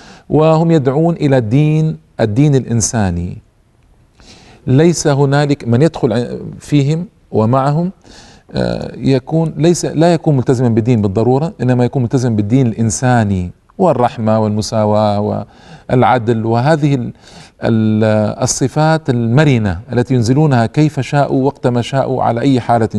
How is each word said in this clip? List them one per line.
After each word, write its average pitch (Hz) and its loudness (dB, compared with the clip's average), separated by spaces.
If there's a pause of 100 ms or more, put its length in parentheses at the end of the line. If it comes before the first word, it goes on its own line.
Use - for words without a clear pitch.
(300)
وهم 160 2
يدعون 160 2
إلى 139 0
الدين، 151 0 (220)
الدين 123 2
الإنساني. 101 -2 (1300)
ليس 156 2
هنالك 143 0
من 117 2
يدخل 151 0
ع-، 123 -4 (220)
فيهم 147 -2 (260)
ومعهم، 135 0 (600)
آه، 60 -4
يكون 135 -2
ليس، 160 0
لا 165 2
يكون 156 0
ملتزما 123 0
بالدين 113 2
بالضرورة، 113 0
إنما 123 2
يكون 127 -2
ملتزم 120 -2
بالدين 117 2
الإنساني 107 0 (260)
والرحمة 117 0
والمساواة 107 0 (440)
والعدل 117 2
وهذه 139 0
ال-، 120 -6 (500)
ال-، 110 0
الصفات 156 -2
المرنة 117 0 (140)
التي 123 0
ينزلونها 127 2
كيف 151 0
شاءوا 135 0
وقت 139 -2
ما 120 0
شاءوا 127 -2
على 117 -2
أي 131 2
حالة 113 0